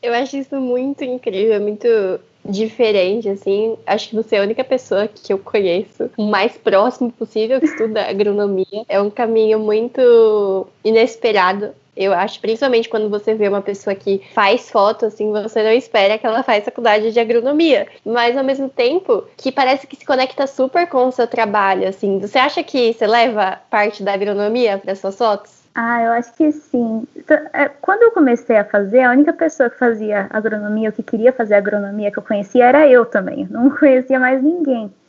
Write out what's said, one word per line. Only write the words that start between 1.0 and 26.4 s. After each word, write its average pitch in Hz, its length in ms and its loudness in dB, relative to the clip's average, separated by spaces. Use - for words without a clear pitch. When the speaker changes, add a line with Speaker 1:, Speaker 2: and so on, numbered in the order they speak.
Speaker 1:
incrível, 220 560 -2
muito 208 280 -4
diferente, 208 840 0
assim. 202 480 -2
Acho 202 220 -2
que 226 80 -8
você 226 180 -2
é 202 60 2
a - 20 2
única 226 220 -2
pessoa 220 420 -2
que - 260 -8
eu 196 60 -2
conheço, 196 800 -4
o 214 80 -4
mais 208 320 0
próximo 226 560 0
possível, 226 480 -4
que 320 60 0
estuda 220 360 -2
<laughs> - 80 -4
agronomia. 202 760 -2
É 196 120 0
um 202 80 -2
caminho 220 520 0
muito 214 1040 2
inesperado, 208 880 2
eu 196 160 0
acho, 190 280 -4
principalmente 226 480 0
quando 214 220 -4
você 208 240 -2
vê 208 140 0
uma 202 120 -2
pessoa 202 340 -6
que 196 280 -4
faz 220 360 0
foto, 220 360 2
assim, 214 240 -4
você 214 320 -4
não 220 100 2
espera 220 440 2
que 214 100 -6
ela 233 160 -2
faz 208 220 0
faculdade 220 480 0
de 233 80 2
agronomia. 240 680 2
Mas, 240 320 0
ao 269 60 -2
mesmo 269 260 -2
tempo, 262 560 -2
que - 160 -6
parece 262 340 0
que - 100 -20
se - 100 -20
conecta 262 400 -2
super 269 400 -2
com 262 200 0
o 254 60 -2
seu 240 140 0
trabalho, 202 600 0
assim. 196 320 -2
Você 208 200 -2
acha 285 240 0
que 240 320 0
você 240 120 -2
leva 220 520 0
parte 208 320 -2
da 196 120 -2
agronomia 208 640 -2
para 196 160 -6
suas 196 220 -8
fotos? - 460 -2
Speaker 2:
Ah, 233 280 -2
eu 233 100 0
acho 240 220 -4
que 311 180 2